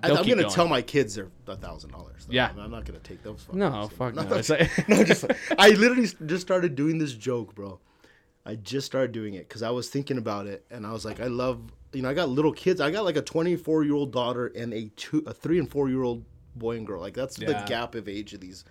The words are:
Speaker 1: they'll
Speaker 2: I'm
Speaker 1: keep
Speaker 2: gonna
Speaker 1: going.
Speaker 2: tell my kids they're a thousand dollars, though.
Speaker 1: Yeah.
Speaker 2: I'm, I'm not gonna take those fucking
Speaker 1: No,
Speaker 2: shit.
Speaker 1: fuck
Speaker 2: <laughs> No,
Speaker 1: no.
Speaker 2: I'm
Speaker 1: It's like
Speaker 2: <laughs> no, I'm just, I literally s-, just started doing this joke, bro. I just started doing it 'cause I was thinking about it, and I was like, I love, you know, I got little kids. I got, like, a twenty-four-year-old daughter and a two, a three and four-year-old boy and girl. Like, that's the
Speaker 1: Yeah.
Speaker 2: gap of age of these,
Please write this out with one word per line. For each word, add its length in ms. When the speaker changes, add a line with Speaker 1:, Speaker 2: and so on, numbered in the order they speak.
Speaker 1:
they'll 100
Speaker 2:
I'm 60
Speaker 1:
keep 100
Speaker 2:
gonna 100
Speaker 1:
going. 100
Speaker 2:
tell 140
my 160
kids 320
they're 140
a 80
thousand 380
dollars, 340
though. 60
Speaker 1:
Yeah. 200
Speaker 2:
I'm, 60
I'm 120
not 140
gonna 140
take 240
those 180
fucking 180
Speaker 1:
No, 300
Speaker 2:
shit. 80
Speaker 1:
fuck 160
Speaker 2:
<laughs> 20
No, 80
Speaker 1:
no. 100
Speaker 2:
I'm 60
Speaker 1:
It's 100
like 280
Speaker 2:
<laughs> 120
no, 80
I'm 80
just, 200
I 120
literally 340
s-, 120
just 160
started 320
doing 240
this 140
joke, 420
bro. 240
I 100
just 300
started 280
doing 220
it 140
'cause 140
I 80
was 180
thinking 300
about 280
it, 220
and 160
I 60
was 140
like, 160
I 60
love, 320
you 80
know, 80
I 40
got 140
little 240
kids. 300
I 100
got, 140
like, 100
a 60
twenty-four-year-old 880
daughter 360
and 260
a 240
two, 280
a 80
three 260
and 120
four-year-old 520
boy 200
and 100
girl. 140
Like, 140
that's 240
the 80
Speaker 1:
Yeah. 200
Speaker 2:
gap 300
of 140
age 240
of 80
these, 280